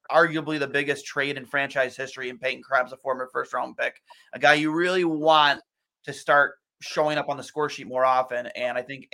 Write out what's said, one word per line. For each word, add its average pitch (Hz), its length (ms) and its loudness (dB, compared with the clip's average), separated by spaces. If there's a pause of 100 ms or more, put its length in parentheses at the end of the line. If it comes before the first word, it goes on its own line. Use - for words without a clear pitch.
(100)
arguably 156 480 2
the 139 80 0
biggest 139 380 0
trade 139 320 -4
in 131 80 -12
franchise 135 520 -2
history 131 340 -8
in 127 80 -12
Peyton 127 240 -4
Krebs, 127 300 0
a 127 40 -14
former 127 340 -6
first 131 220 -6
round 123 240 -6
pick, 123 240 -4 (320)
a - 60 -10
guy 143 160 6
you 156 180 0
really 180 320 0
want 151 560 4 (440)
to 147 80 -8
start 143 440 2 (260)
showing 151 340 0
up 147 140 -2
on 139 80 -6
the 131 40 -10
score 147 280 -4
sheet 139 180 -12
more 127 160 0
often. 127 440 2
And 123 280 -4
I 127 60 -2
think 135 320 -14